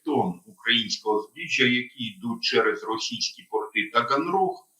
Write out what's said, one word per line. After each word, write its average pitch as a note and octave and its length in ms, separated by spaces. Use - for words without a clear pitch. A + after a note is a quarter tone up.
тонн G#2+ 400
українського A2 760
збіжжя, - 420
які B2 400
йдуть A2+ 400
через - 400
російські - 680
порти G#2 420
Таганрог, E3+ 760